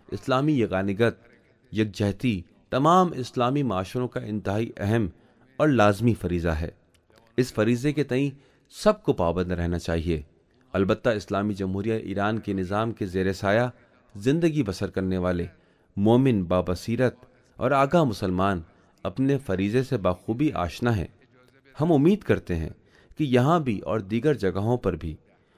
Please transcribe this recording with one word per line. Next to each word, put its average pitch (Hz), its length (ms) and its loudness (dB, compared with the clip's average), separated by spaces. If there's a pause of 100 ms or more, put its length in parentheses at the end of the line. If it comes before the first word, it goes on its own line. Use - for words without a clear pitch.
اسلامی 135 520 0
یگانگت، 98 580 0 (520)
یکجہتی 104 720 -2 (280)
تمام 170 460 4
اسلامی 127 480 -2
معاشروں 110 440 -2
کا 123 120 -8
انتہائی 107 580 -4
اہم 104 300 2 (520)
اور 151 100 4
لازمی 107 440 4
فریضہ 87 360 -2
ہے۔ 80 200 -2 (680)
اس 127 160 0
فریضے 120 400 0
کے 147 100 -2
تئیں 135 260 0 (440)
سب 214 300 2
کو 139 100 2
پابند 90 380 0
رہنا 85 280 -2
چاہیے۔ 82 420 -2 (520)
البتہ 98 360 0
اسلامی 104 440 -2
جمہوریہ 98 400 -4
ایران 101 460 -2
کے 101 140 -4
نظام 101 380 -2
کے 107 140 -6
زیر 92 280 0
سایہ 104 340 2 (480)
زندگی 147 480 0
بسر 98 260 -4
کرنے 92 280 -2
والے 90 280 -2 (520)
مومن، 113 460 4
بابصیرت 90 840 -2 (340)
اور 131 120 0
آگاہ 139 320 4
مسلمان 95 580 0 (420)
اپنے 135 340 0
فریضے 101 460 0
سے 127 140 -2
بخوبی 110 560 -2
آشنا 87 440 -2
ہیں۔ 82 100 -4 (760)
ہم 170 120 2
امید 165 260 6
کرتے 92 360 -2
ہیں 80 140 -4 (480)
کہ 156 60 -4
یہاں 131 360 2
بھی 117 200 -4
اور 104 200 -4
دیگر 117 340 0
جگہوں 101 440 0
پر 95 180 -2
بھی 78 200 -8 (420)